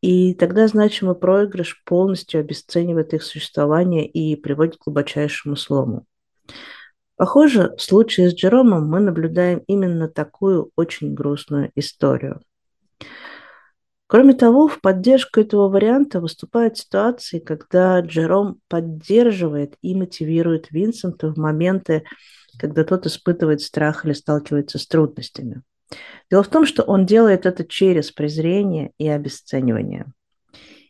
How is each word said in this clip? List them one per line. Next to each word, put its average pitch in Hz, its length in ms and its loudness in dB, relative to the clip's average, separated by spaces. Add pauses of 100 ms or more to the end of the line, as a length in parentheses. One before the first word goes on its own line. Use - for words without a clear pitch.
И 180 320 2
тогда 180 340 2
значимый 208 480 0
проигрыш 190 720 -2
полностью 180 540 -2
обесценивает 160 760 -4
их 156 100 -4
существование 156 840 -2
и 156 280 -4
приводит 147 420 -4
к - 80 -18
глубочайшему 147 720 -6
слому. 135 500 -4 (1080)
Похоже, 240 600 4
в - 60 -14
случае 190 480 2
с 175 60 -4
Джеромом 190 520 2
мы 165 120 -2
наблюдаем 175 680 0
именно 180 400 -2
такую 160 680 -4
очень 151 400 -6
грустную 143 600 -6
историю. 135 680 -4 (1700)
Кроме 262 260 8
того, 262 360 6
в - 100 -8
поддержку 214 640 2
этого 208 260 2
варианта 214 540 2
выступают 226 560 -4
ситуации, 208 640 -4
когда 180 600 0
Джером 170 720 -2
поддерживает 165 1120 -2
и 180 140 -6
мотивирует 165 760 -2
Винсента 185 560 -4
в 156 100 -6
моменты, 156 680 -2 (520)
когда 151 280 -2
тот 185 200 -2
испытывает 160 560 -2
страх 151 440 -4
или 151 80 -2
сталкивается 147 680 -4
с - 80 -14
трудностями. 131 720 -4 (680)
Дело 190 100 6
в 196 60 0
том, 320 180 4
что - 180 -2
он 196 220 2
делает 208 400 4
это 180 200 -2
через 175 460 0
презрение 160 840 -4
и 151 120 -4
обесценивание. 123 960 -4 (840)